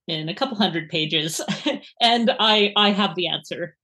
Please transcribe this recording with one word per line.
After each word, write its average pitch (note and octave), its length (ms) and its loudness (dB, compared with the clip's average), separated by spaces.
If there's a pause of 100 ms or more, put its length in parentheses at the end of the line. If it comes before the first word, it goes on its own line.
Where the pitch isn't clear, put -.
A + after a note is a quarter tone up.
in D#3 220 -6
a F3+ 60 -6
couple C4+ 220 -4
hundred E3 320 0
pages. D#3 520 -2 (240)
<laughs> C#4+ 160 -2 (200)
And A#3 380 4
I, G#3+ 380 4
I G#3 140 6
have F#3+ 240 0
the E3+ 140 -4
answer, D#3 560 -8